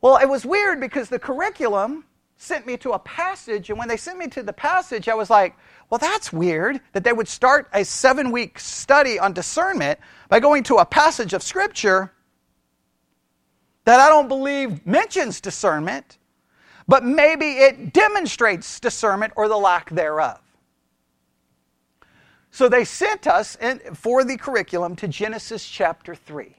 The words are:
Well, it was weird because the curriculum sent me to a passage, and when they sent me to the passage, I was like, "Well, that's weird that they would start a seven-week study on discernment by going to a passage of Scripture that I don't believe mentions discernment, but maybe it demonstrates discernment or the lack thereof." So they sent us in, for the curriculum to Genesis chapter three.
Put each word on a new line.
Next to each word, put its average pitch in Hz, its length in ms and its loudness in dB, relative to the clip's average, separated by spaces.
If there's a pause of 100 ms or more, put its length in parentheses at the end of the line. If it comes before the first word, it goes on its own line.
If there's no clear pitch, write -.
Well, 262 160 8
it 269 100 4
was 269 180 -2
weird 370 360 0
because 254 260 -6
the 247 120 -6
curriculum 277 840 -4 (300)
sent 285 300 -10
me 247 100 -10
to 240 160 -8
a 196 80 -4
passage, 330 720 -8
and 214 100 -8
when 233 80 -8
they 233 80 -4
sent 359 220 -12
me 349 100 -10
to 254 160 -12
the 202 80 -10
passage, 294 560 -4
I 226 60 0
was 220 160 -4
like, 202 260 4 (340)
"Well, 233 80 -2
that's 359 360 -4
weird 175 480 -2 (100)
that 196 140 -4
they 240 80 2
would 226 160 -4
start 269 420 2
a 196 140 0
seven-week 262 720 0
study 269 580 0
on 190 140 0
discernment 185 680 -4 (300)
by 226 140 4
going 285 220 4
to 226 160 4
a 175 60 6
passage 302 460 2
of 185 100 -4
Scripture 202 680 -2 (1700)
that 240 160 8
I 285 80 8
don't 302 180 6
believe 269 580 -4
mentions 285 540 0
discernment, 185 760 -4 (680)
but 262 200 4
maybe 294 540 2
it 269 340 4
demonstrates 330 880 0
discernment 214 560 -2
or 214 100 0
the 214 100 0
lack 185 320 0
thereof." 156 520 -4 (2000)
So 262 160 2
they 240 160 4
sent 415 420 -4
us 202 300 0
in, 240 240 -6 (160)
for 247 300 0
the 247 120 -8
curriculum 180 600 -6
to 208 100 -10
Genesis 214 580 -10
chapter 170 480 -6
three. 147 460 -18